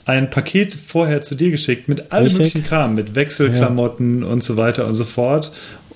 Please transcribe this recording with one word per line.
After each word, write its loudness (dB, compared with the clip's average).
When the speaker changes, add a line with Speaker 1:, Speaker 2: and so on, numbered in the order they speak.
Speaker 1:
ein 0
Paket 0
vorher -2
zu -2
dir 2
geschickt -2
mit -4
allem 2
Speaker 2:
Richtig. 2
Speaker 1:
möglichen 0
Kram, 0
mit -4
Wechselklamotten 2
Speaker 2:
Ja. -4
Speaker 1:
und 0
so 0
weiter 0
und -2
so 0
fort. -2